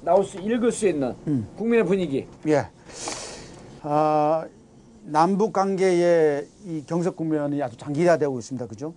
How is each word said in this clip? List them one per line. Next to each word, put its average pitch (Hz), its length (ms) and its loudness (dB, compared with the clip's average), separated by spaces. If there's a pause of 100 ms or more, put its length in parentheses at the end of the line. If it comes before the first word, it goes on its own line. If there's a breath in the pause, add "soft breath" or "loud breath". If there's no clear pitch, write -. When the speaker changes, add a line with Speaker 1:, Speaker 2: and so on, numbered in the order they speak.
Speaker 1:
나올 180 220 4
수, 190 160 -8
읽을 226 320 0
수 208 160 -2
있는 135 280 -2 (120)
Speaker 2:
음. 127 200 -2 (100)
Speaker 1:
국민의 226 280 0
분위기. 165 420 -2 (200)
Speaker 2:
예. 143 200 2 (1120 loud breath)
아, 151 640 2 (600)
남북 180 480 2
관계의 175 960 2 (180)
이 160 200 -8
경색 170 300 -2
국면이 147 460 -2
아주 117 160 -6
장기화되고 147 640 2
있습니다. 123 280 -8
그죠? 127 300 -12